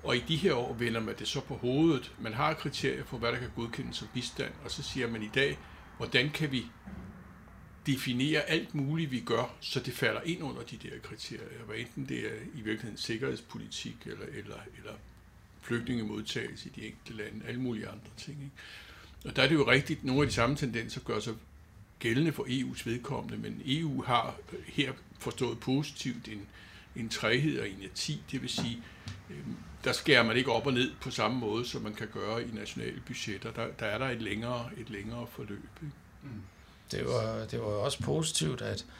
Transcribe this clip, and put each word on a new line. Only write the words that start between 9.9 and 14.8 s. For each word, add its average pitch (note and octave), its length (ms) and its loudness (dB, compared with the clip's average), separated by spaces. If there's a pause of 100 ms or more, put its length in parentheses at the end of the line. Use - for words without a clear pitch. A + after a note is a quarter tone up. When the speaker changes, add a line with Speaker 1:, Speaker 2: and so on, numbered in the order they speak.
Speaker 1:
falder A2 280 2
ind E3+ 220 -2
under B2 200 -4
de A2+ 140 -10
der - 260 -10
kriterier, - 600 -10
hvad A2 120 -8
enten B2 320 -4
det B2+ 100 0
er A2+ 160 -4 (180)
i C3+ 80 -10
virkeligheden G#2+ 360 -2
sikkerhedspolitik, A2+ 1000 -4 (100)
eller, G2+ 200 -8
eller, G#2 300 -10 (220)
eller A2 160 -10 (680)